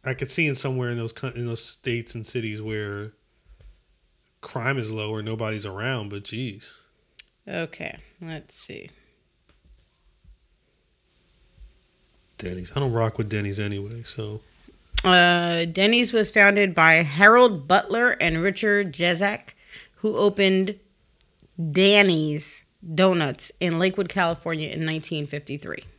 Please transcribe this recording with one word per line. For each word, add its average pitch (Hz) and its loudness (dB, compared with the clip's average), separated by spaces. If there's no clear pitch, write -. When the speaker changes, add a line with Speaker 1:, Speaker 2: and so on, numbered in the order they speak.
Speaker 1:
I 131 -4
could 131 -8
see 165 0
in 139 -2
somewhere 127 -4
in 120 -4
those 113 -6
co-, - -10
in 120 -8
those 117 -6
states - -8
and 113 -10
cities 110 -6
where 107 -8
crime 131 -4
is 110 -6
low 107 -6
or 107 -6
nobody's 110 -6
around, 107 -6
but 101 -10
geez. 110 -10
Speaker 2:
Okay, - -8
let's 165 -14
see. - -10
Speaker 1:
Denny's. 90 -8
I 139 -2
don't 131 0
rock 113 0
with 107 -4
Denny's 101 -4
anyway, 101 -6
so. 107 -10
Speaker 2:
Uh, 175 4
Denny's 208 2
was 220 0
founded 202 4
by 160 6
Harold 196 6
Butler 233 2
and 165 0
Richard 202 0
Jezak, 175 -2
who 214 -2
opened 196 2
Danny's 175 4
Donuts 170 0
in 165 -2
Lakewood, 185 0
California 165 -2
in 160 -6
nineteen 156 -6
fifty-three. 143 -12